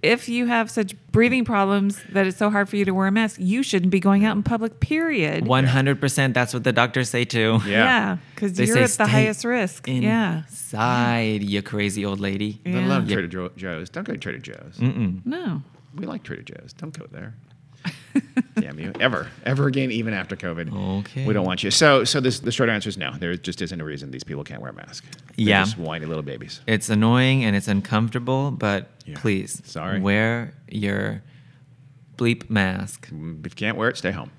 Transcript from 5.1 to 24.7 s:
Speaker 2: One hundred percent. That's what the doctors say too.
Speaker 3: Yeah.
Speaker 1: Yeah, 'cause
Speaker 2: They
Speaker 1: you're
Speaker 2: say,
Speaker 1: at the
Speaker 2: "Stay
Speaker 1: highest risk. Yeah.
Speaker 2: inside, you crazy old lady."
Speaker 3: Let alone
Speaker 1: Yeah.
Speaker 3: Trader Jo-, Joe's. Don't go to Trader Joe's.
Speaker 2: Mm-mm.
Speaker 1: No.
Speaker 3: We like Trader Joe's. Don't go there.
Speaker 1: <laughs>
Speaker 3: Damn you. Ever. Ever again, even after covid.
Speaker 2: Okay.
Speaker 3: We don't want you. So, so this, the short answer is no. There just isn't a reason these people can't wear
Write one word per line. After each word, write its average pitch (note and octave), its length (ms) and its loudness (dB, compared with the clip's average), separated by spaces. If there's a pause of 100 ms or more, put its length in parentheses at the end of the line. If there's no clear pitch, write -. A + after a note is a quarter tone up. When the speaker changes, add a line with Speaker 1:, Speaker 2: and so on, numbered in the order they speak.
Speaker 2:
One B2+ 200 6
hundred C3+ 340 4
percent. C3+ 340 2
That's A#2+ 200 2
what A#2+ 100 -2
the B2+ 80 4
doctors A#2+ 380 2
say A#2+ 160 0
too. A2+ 400 4
Speaker 3:
Yeah. G#2 180 4
Speaker 1:
Yeah, G#3 340 2 (200)
'cause G3 160 -2
Speaker 2:
They F#3 120 2
Speaker 1:
you're A3+ 120 2
Speaker 2:
say, B3+ 60 6
Speaker 1:
at B3 40 4
the A3 60 2
Speaker 2:
"Stay G#3+ 180 2
Speaker 1:
highest - 320 4
risk. A#3+ 460 -2
Yeah. G#3+ 580 0
Speaker 2:
inside, A#2 960 0
you G2 180 0
crazy G2+ 440 -2
old G2 160 -2
lady." G#2 440 -4
Speaker 3:
Let F3+ 100 -2 (100)
alone C3 240 2
Speaker 1:
Yeah. G#2 60 2
Speaker 3:
Trader F#2+ 120 -2
Jo-, F2+ 300 -8
Joe's. E2+ 320 -8
Don't F#3+ 180 -10
go D#3 60 -6
to C#3+ 60 -8
Trader C#2+ 200 -8
Joe's. - 400 -18
Speaker 2:
Mm-mm. G#2 460 0
Speaker 1:
No. B3+ 380 -4 (300)
Speaker 3:
We - 120 -10
like E2 180 -10
Trader - 200 -12
Joe's. - 280 -18
Don't - 260 -16
go - 140 -16
there. G2+ 220 -16 (800)
Speaker 1:
<laughs> - 460 -4
Speaker 3:
Damn D2+ 200 -6
you. F#2 200 -8
Ever. G#2+ 280 0 (180)
Ever C3+ 220 2
again, C3+ 240 0
even A2+ 220 -2
after F#2+ 220 -6
covid. E2+ 380 -6 (280)
Speaker 2:
Okay. C3 240 -6
Speaker 3:
We G#2+ 80 2
don't G2 120 2
want F#2 180 -2
you. - 80 0
So, C#3 320 4
so - 160 0
this, B2+ 200 0
the A2+ 120 -4
short A#2 180 0
answer G#2+ 200 -2
is G2 80 -8
no. C#2 200 -6
There F2 200 -4
just E2+ 240 -8
isn't F2 180 -8
a D#2 60 -8
reason C#2 260 -10
these B1+ 120 -12
people C#2+ 200 -10
can't B1+ 180 -14
wear B1 100 -12